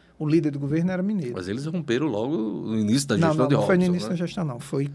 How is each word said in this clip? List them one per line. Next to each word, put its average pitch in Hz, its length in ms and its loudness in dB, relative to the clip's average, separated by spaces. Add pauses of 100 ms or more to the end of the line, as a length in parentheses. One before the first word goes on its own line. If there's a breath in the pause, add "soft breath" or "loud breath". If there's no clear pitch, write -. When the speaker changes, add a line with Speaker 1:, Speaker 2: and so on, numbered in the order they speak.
(180)
Speaker 1:
O 156 100 -2
líder 151 240 4
do 139 80 -6
governo 156 320 0
era 185 120 -2
mineiro. 185 320 -2
Speaker 2:
Mas 92 140 -6
eles 127 160 -4
romperam 156 420 0
logo 123 300 -2
no 110 420 -4
início 113 280 2
da 214 100 2
Speaker 1:
Não, 165 100 6
Speaker 2:
gestão 156 160 2
Speaker 1:
não, 131 60 4
Speaker 2:
de 143 60 4
Speaker 1:
não 143 100 2
foi 196 100 4
no 180 60 4
Speaker 2:
Robson, 180 100 2
Speaker 1:
início 180 180 -2
Speaker 2:
né? - 40 -2
Speaker 1:
da 175 40 -2
gestão, 170 280 -4
não. 123 160 -6
Foi 143 340 -4